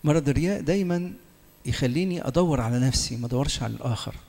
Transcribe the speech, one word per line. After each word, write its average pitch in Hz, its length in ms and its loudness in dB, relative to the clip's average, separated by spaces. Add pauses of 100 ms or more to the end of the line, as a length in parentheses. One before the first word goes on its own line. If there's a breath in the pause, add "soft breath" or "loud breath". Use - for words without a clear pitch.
مرض 151 260 2
الرياء 170 320 0
دايمًا 175 520 0 (520)
يخليني 160 640 0
أدور 147 340 2
على 117 180 0
نفسي، 127 380 0
ما 120 100 -6
أدورش 127 360 0
على 110 100 -4
الآخر. 113 420 -4 (140)